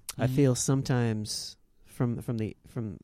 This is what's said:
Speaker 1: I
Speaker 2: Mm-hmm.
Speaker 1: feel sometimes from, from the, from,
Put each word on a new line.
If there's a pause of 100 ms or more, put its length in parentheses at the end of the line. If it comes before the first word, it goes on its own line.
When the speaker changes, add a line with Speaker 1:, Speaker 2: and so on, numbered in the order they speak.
(180)
Speaker 1:
I
Speaker 2:
Mm-hmm.
Speaker 1:
feel
sometimes (280)
from,
from
the, (120)
from,